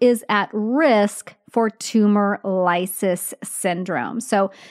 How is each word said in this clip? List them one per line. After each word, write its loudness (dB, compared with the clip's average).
is 2
at 0
risk 0
for 0
tumor 2
lysis -2
syndrome. -4
So 0